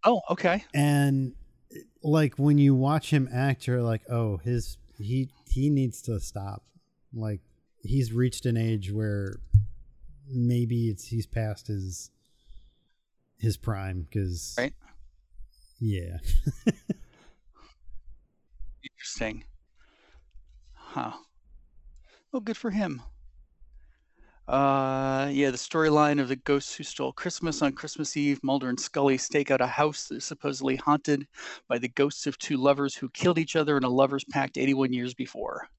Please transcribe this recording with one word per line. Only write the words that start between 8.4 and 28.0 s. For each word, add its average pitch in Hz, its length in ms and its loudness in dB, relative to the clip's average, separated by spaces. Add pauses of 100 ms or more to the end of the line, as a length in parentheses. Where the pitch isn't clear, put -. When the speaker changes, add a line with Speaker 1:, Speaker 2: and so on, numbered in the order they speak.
Speaker 2:
an 117 100 0
age 110 360 -2
where 104 480 -4 (880)
maybe 120 600 0
it's, 104 180 -6
he's 113 200 -4
past 107 400 -4
his, 95 440 -8 (1300)
his 110 180 0
prime, 95 560 -6
'cause 90 440 -2
Speaker 1:
Right. 123 160 -2 (1080)
Speaker 2:
Yeah. 87 380 -2 (480)
<laughs> 233 60 4 (2000)
Speaker 1:
Interesting. - 600 -8 (1300)
Huh. - 380 -8 (1200)
Well, 262 80 -2
good 214 160 -4
for 233 140 -4
him. 175 300 -2 (1500)
Uh, 135 840 2
yeah, 139 180 2
the 123 60 -4
storyline 151 640 4
of 131 60 0
the 131 100 -2
ghosts 143 380 -2
who - 80 -12
stole 135 300 -6
Christmas. 165 500 -4
On 139 100 2
Christmas - 440 -8